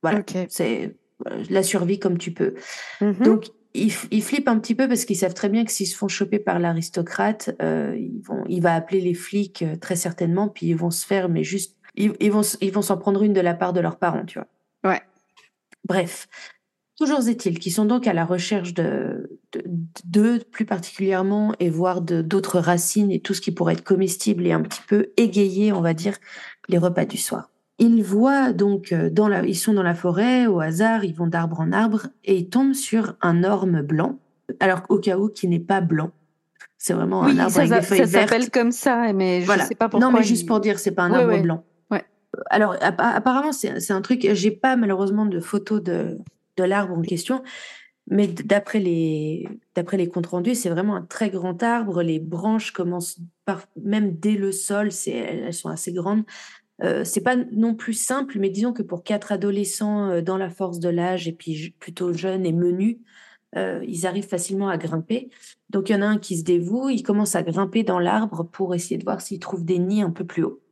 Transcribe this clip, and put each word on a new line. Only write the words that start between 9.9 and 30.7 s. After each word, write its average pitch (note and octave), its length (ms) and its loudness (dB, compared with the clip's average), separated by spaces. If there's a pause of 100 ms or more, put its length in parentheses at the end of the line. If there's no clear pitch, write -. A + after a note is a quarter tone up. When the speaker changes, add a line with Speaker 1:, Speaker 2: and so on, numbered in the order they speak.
Speaker 1:
certainement, F3 520 0
puis G#3 200 -6
ils E3 80 2
vont E3+ 160 -2
se E3 160 -6
faire, F#3+ 200 0
mais E3 160 0
juste, F3+ 320 -6 (200)
ils, G#3 240 2
ils G#3+ 120 4
vont G#3+ 100 4
s-, - 200 -2
ils G3 100 0
vont G3+ 120 0
s'en G3 140 0
prendre G3 260 2
une G#3+ 100 4
de F#3+ 80 4
la F3 140 2
part F3+ 180 -2
de F3+ 60 2
leurs E3 180 -2
parents, F3 280 -2
tu - 120 -14
vois. - 100 -12 (440)
Speaker 2:
Ouais. E3+ 100 0 (840)
Speaker 1:
Bref. F3+ 400 -2 (720)
Toujours C#4 280 2
est-il G3+ 300 -2
qu'ils E3+ 160 -6
sont G#3+ 120 2
donc B3 200 2
à G3+ 80 2
la E3 120 2
recherche F3+ 500 -2
de, - 640 -4 (140)
de, - 100 -8 (420)
d'œufs A3 380 4
plus - 220 -6
particulièrement G3 920 0
et F3 120 2
voire F3 300 0
de, E3+ 200 0
d'autres F#3 380 0
racines F3 500 2
et F3+ 120 0
tout - 120 -4
ce F#3+ 80 -4
qui - 100 -2
pourrait E3+ 220 0
être E3+ 100 -6
comestible F#3 600 2
et E3+ 60 2
un D#3+ 100 2
petit - 260 -8
peu G#3 200 2 (100)
égayer, G3+ 560 4
on F3+ 80 0
va E3 140 2
dire, G3 220 -4 (520)
les F3 80 4
repas E3+ 280 2
du - 120 -8
soir. - 300 -6 (320)
Ils A3+ 240 6
voient B3 500 4
donc, G3 380 0
euh, E3+ 180 2
dans G3+ 180 4
la, F#3+ 160 2
ils F#3+ 120 0
sont G#3+ 180 2
dans G3+ 80 4
la F3 140 2
forêt, A3 500 2
au F#3+ 140 2
hasard, G3 440 2